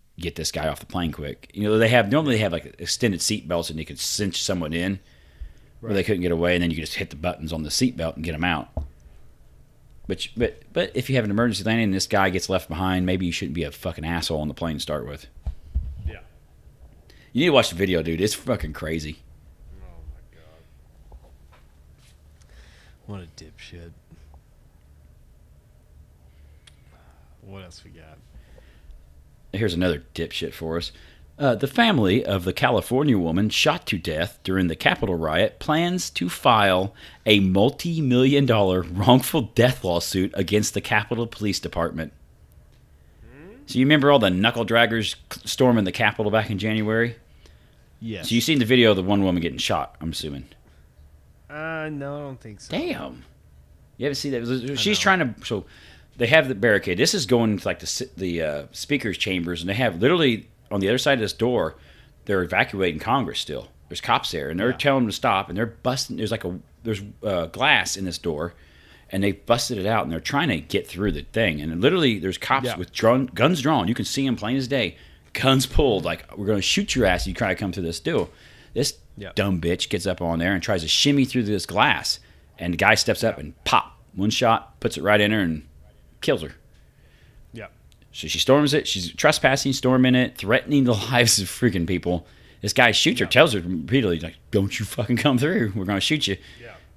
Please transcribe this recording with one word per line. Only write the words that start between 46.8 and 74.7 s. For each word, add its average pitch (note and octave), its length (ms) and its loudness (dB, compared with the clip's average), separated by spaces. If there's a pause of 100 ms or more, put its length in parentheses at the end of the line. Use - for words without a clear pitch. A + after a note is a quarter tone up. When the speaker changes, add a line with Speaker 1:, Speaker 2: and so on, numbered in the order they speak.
Speaker 2:
Yes. G2+ 280 -10
Speaker 1:
So A2 60 0
you've A#2 100 2
seen D#3 140 2
the B2 80 2
video A#2+ 240 6
of G2+ 60 6
the F#2 60 0
one G2 220 2
woman F2+ 160 2
getting D2+ 180 -4
shot, D2 420 -4
I'm E2 120 -6
assuming. C#2+ 320 -10 (1040)
Speaker 2:
Uh, D#3 420 -8
no, C#3+ 260 -8
I D3 40 -10
don't C3+ 200 -12
think G#2+ 200 -16
so. - 100 -20
Speaker 1:
Damn. F#3 540 -6 (720)
You A2+ 100 -6
haven't C#3 100 -2
seen C#3+ 160 -4
that? A#2+ 100 -2
Speaker 2:
I B2+ 340 -4
Speaker 1:
She's G3 220 0
Speaker 2:
know. - 40 -2
Speaker 1:
trying F#3+ 160 4 (160)
to, - 120 -16
so G2+ 180 -4 (540)
they A#2+ 80 2
have C#3+ 220 6
the C3 60 -4
barricade. G2 440 2
This C3+ 160 2
is E3 100 -2
going A2 340 4
to, - 80 -8
like, F#2 120 -2
the F2 60 -16
s-, - 180 -6 (140)
the, E2+ 260 -4
uh, D2 200 -4 (100)
speaker's A#2+ 440 -4
chambers, F2 460 -4
and F#2 80 -4
they G2 40 -2
have G#2+ 280 0
literally C3+ 440 2 (260)
on G2+ 60 -2
the G2 100 2
other A#2+ 100 2
side C#3 160 2
of B2 60 0
this G#2 120 -2
door, A2+ 420 -2 (520)
they're G2 180 0
evacuating F#2 560 0
Congress A#2+ 400 -2
still. C2 260 -10 (220)
There's F2 120 -10
cops - 300 -2
there, D2 200 -6
and E2+ 100 -4
they're A#2+ 100 0
Speaker 2:
Yeah. B2 60 -6
Speaker 1:
telling C#3 260 2
them A2 80 0
to F#2 60 -6
stop, G2+ 320 0
and F2 100 -8
they're A#2 80 -2
busting. B2+ 500 -6
There's, G#2+ 140 -4
like, A2 140 -4
a, F#2 140 -6 (260)
there's, G#2 180 -4 (220)
uh, F2+ 220 -2
glass A2+ 500 2
in G2 80 -8
this F2 140 -6
door, E2 360 -4 (560)
and G2 120 -2
they G2+ 100 2
busted A#2+ 460 -2
it F#2 80 -4
out, G#2+ 180 0
and C#2+ 80 -6
they're E2 80 -4
trying C#3+ 280 -2
to F2 120 -2
get - 260 -4
through F#2+ 240 -2
the D2 120 -4 (100)
thing. F2 280 0
And E2 200 -6
literally, C3+ 400 2
there's F#2 180 -4
cops C3 280 0
Speaker 2:
Yeah. A2+ 100 -2
Speaker 1:
with F2+ 160 -10
drun-, B2 420 2
guns D3+ 280 2
drawn. A#2+ 260 2
You A#2 60 0
can A2 100 -4
see - 240 -2
'em A#2 80 0
plain A2+ 200 -4
as C3 120 -4
day. A#2+ 280 -2 (360)